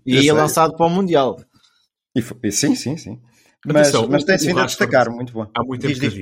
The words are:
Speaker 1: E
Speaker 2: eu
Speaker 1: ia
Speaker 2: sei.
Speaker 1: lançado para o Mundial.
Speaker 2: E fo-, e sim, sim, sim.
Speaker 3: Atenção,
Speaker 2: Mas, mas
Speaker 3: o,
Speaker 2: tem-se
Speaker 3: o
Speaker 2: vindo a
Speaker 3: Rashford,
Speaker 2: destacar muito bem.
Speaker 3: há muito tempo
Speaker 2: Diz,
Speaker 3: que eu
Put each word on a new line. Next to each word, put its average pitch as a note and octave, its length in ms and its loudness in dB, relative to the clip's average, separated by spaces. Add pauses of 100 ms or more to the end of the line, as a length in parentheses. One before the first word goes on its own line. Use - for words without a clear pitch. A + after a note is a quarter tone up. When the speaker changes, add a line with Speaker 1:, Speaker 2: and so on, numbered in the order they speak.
Speaker 1:
E C3 80 0
Speaker 2:
eu C3+ 80 6
Speaker 1:
ia D3 100 6
Speaker 2:
sei. D3+ 80 4
Speaker 1:
lançado D3+ 360 2
para E3 100 2
o E3+ 40 0
Mundial. E3 500 0 (760)
Speaker 2:
E B2 80 0
fo-, - 200 -16
e G#2 100 -2
sim, F#3+ 240 0
sim, D3 200 -8
sim. - 240 -16 (480)
Speaker 3:
Atenção, C#3+ 340 4
Speaker 2:
Mas, A2+ 80 -2
mas C#3+ 120 2
Speaker 3:
o, - 40 -10
Speaker 2:
tem-se F#3 180 2
Speaker 3:
o D3+ 40 0
Speaker 2:
vindo E3+ 100 0
a B2+ 40 2
Speaker 3:
Rashford, C3 280 -2
Speaker 2:
destacar B2 240 2
muito B2 200 -12
bem. A2 200 -8
Speaker 3:
há A#2+ 80 -2
muito B2+ 200 -8
tempo D3 100 -2
Speaker 2:
Diz, B2+ 80 -8
Speaker 3:
que C3 60 -2
eu A2+ 40 -2 (120)